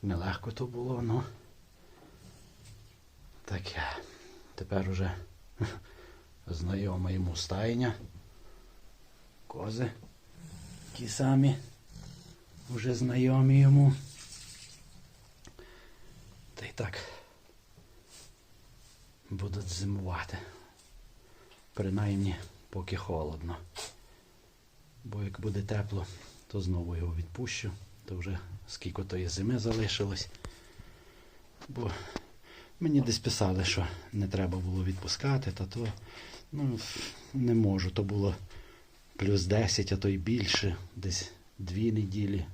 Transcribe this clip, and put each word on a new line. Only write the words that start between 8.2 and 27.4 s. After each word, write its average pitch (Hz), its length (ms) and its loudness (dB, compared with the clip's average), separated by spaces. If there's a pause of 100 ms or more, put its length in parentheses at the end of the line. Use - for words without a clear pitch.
Кози 110 440 -2 (1040)
ті 120 140 -8
самі, 135 480 6 (1120)
вже 120 260 0
знайомі 131 640 8
йому. 139 340 12 (2500)
Та - 100 -12
й - 100 -10
так 98 240 -4 (2250)
будуть 95 380 -4
зимувати. 92 680 -4 (1400)
Принаймні, 98 640 0 (340)
поки 92 260 -6
холодно. 82 640 -4 (1500)
Бо 101 200 -6
як 98 180 -6
буде 101 200 -2
тепло, 101 440 -2 (420)
то 101 140 -4
знову 87 340 0
його 85 200 -2
відпущу. 101 560 -4 (340)